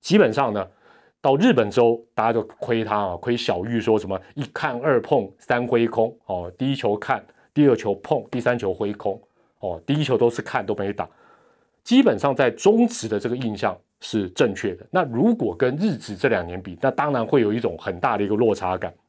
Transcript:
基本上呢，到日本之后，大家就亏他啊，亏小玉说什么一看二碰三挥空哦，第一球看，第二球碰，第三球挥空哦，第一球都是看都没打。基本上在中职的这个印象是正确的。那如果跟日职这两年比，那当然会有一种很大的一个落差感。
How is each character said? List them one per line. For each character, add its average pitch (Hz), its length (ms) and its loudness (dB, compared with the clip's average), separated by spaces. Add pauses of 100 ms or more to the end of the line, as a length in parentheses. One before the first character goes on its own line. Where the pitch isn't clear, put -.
基 190 160 2
本 131 160 6
上 123 200 0
呢， 98 140 -4 (540)
到 135 160 4
日 220 160 6
本 107 180 2
之 123 80 2
后， 117 200 4 (140)
大 110 120 0
家 113 80 2
就 113 100 0 (160)
亏 113 240 -2
他 104 140 -2
啊， 95 180 -2
亏 120 220 -4
小 92 260 -2
玉 117 160 -2
说 110 180 2
什 98 100 -4
么 95 120 -4 (160)
一 143 80 -8 (100)
看 151 280 -4
二 139 200 2
碰 117 380 -2
三 123 260 -2
挥 117 220 2
空 113 260 -2 (120)
哦， 87 320 -6
第 135 160 -2
一 - 20 -2
球 107 220 -2
看， 110 280 -4 (280)
第 147 160 6
二 120 60 6
球 101 200 -2
碰， 135 340 -2
第 123 120 -6
三 120 180 0
球 95 140 -2
挥 104 180 -4
空 - 260 -6 (420)
哦， 87 260 -8
第 139 80 0
一 151 100 0
球 131 140 0
都 120 120 4
是 117 120 -6
看 110 240 -6
都 101 100 -4
没 101 160 -6
打。 95 180 -8 (760)
基 262 180 6
本 131 160 4
上 139 160 0
在 123 160 2
中 226 340 4
职 - 220 -6
的 107 100 -2
这 117 120 -2
个 123 80 -2
印 113 200 -4
象 95 200 -4 (240)
是 101 300 -4
正 117 220 0
确 95 220 -6
的。 - 160 -20
那 180 140 2
如 143 280 2
果 110 220 -2
跟 127 220 0
日 185 180 0
职 104 220 -10
这 139 100 0
两 98 180 0
年 90 160 -10
比， 90 200 -12
那 135 100 2
当 147 220 -2
然 117 120 -2
会 135 160 2
有 104 120 2
一 117 60 -2
种 92 180 -4
很 92 220 -8
大 113 180 0
的 101 60 0
一 101 40 0
个 107 80 0
落 110 180 2
差 92 240 -4
感。 87 160 -8 (160)